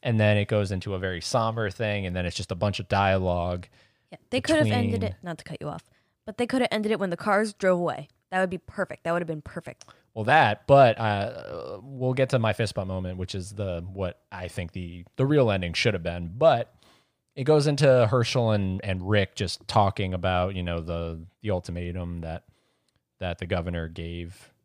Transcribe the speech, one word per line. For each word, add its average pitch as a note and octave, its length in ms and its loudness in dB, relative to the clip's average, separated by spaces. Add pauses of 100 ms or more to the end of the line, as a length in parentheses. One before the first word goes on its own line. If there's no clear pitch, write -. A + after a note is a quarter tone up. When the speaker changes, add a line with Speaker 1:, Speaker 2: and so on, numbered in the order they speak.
Speaker 1:
and A#2 160 2
then G#2 180 6
it G2+ 100 0
goes G#2 240 0
into G2 220 -4
a F#2 60 -4
very F2+ 220 -4
somber A2+ 480 -2
thing, G#2 360 -4
and F2+ 100 -4
then F2+ 100 -2
it's F2 100 -6
just - 160 -8
a G2 40 -4
bunch G2 240 -2
of G#2 80 -10
dialogue F2+ 800 0 (440)
Speaker 2:
Yeah, - 60 -20 (120)
they B3+ 120 -2
could D#4 160 0
have D4+ 100 4
ended A3+ 340 0
Speaker 1:
between G3+ 100 -4
Speaker 2:
it, - 120 -12
not E3+ 160 -10
to - 40 -20
cut - 180 -14
you - 60 -8
off, E3 160 -12 (420)
but G#3 120 -14
they A#3+ 100 -2
could C4 140 0
have B3 100 2
ended G#3+ 200 0
it G#3+ 80 0
when F#3+ 100 -2
the E3+ 80 -4
cars G#3 360 0
drove F#3 260 2
away. D3 280 -4 (220)
That F#3 100 -2
would F#3 120 0
be F#3 80 -8
perfect. - 440 -8
That E3 100 -2
would F3 80 0
have E3+ 60 -6
been D#3 140 -8
perfect. - 440 -14 (280)
Speaker 1:
Well, A2 120 -4
that, B2+ 420 4
but, C#3 320 8
uh, G2 840 -4
we'll B2+ 320 -4
get C3 160 2
to C3 100 4
my A2 140 2
fist A2 220 -2
bump F#2+ 120 -4
moment, F#2 300 -6
which F2+ 180 -6
is G2 180 -8
the, F#2+ 280 -6 (100)
what F#2+ 300 -6 (100)
I F2+ 160 -10
think F2 260 -8
the, F2 320 -12 (100)
the C3 100 2
real C#3 260 4
ending F2+ 220 -2
should A2 200 0
have F2 100 -4
been. E2+ 340 -6
But C#3 360 4 (640)
it C3 100 -6
goes D3+ 220 4
into C3+ 400 6
Herschel A#2 440 2
and, F#2+ 320 0
and F#2 240 -4
Rick G2+ 280 2
just - 320 -6
talking G2 460 2
about, F#2 420 0
you F2+ 80 -4
know, E2+ 180 -4
the, E2 400 -6 (200)
the G#2+ 100 -4
ultimatum F2 680 -6
that, E2 220 -10 (760)
that F2 180 -6
the F2+ 80 -8
governor F2 420 -4
gave E2+ 640 -12 (140)